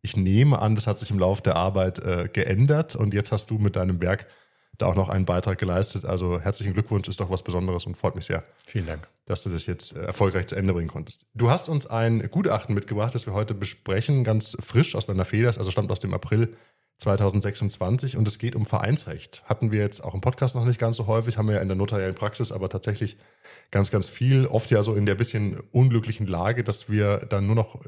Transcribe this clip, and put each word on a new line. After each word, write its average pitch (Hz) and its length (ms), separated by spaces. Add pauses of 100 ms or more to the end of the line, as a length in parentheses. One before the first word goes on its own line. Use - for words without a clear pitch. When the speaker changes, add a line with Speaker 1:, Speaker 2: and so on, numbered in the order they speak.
Speaker 1:
Ich - 140
nehme 104 440
an, 110 140
das 104 120
hat 104 120
sich - 120
im 98 80
Laufe 92 240
der 82 140
Arbeit, 92 420
äh, 87 340
geändert 139 640
und 104 180
jetzt 101 180
hast - 180
du 110 80
mit 104 180
deinem 92 240
Werk 90 260 (520)
da - 80
auch 90 80
noch 92 160
einen 95 160
Beitrag 90 320
geleistet. 92 480
Also 90 340
herzlichen 98 320
Glückwunsch, 104 360
ist 98 120
doch 92 80
was 92 140
Besonderes 90 440
und 113 100
freut - 180
mich - 100
sehr, 82 200 (220)
Speaker 2:
Vielen 92 200
Dank. 80 220 (180)
Speaker 1:
dass 90 160
du 98 80
das 82 160
jetzt, - 300
äh, - 40
erfolgreich 90 460
zu - 80
Ende 98 180
bringen 85 160
konntest. - 460
Du 117 160
hast 180 180
uns 147 180
ein 113 440
Gutachten 113 440
mitgebracht, 104 400
das 120 120
wir 98 80
heute 104 180
besprechen, 104 680
ganz 110 380
frisch - 340
aus 95 120
deiner 92 180
Feder, 113 240
also 92 220
stammt 95 200
aus 95 100
dem 95 140
April 113 420 (420)
zweitausendsechsundzwanzig 101 1160
und 110 120
es 101 100
geht 123 160
um 110 100
Vereinsrecht. - 840
Hatten - 260
wir 107 80
jetzt 101 240
auch - 100
im 95 60
Podcast 127 340
noch 117 100
nicht 120 140
ganz 113 180
so 107 120
häufig, 113 280
haben 107 120
wir 107 80
ja - 40
in 95 60
der 92 100
notariellen 95 380
Praxis - 380
aber 95 160
tatsächlich 104 480 (560)
ganz, 98 180
ganz 101 160
viel, 131 400
oft - 240
ja 104 140
so 110 100
in 104 100
der 98 120
bisschen 104 420 (140)
unglücklichen 113 560
Lage, 98 340
dass - 260
wir 104 300
dann 98 280
nur 110 100
noch - 320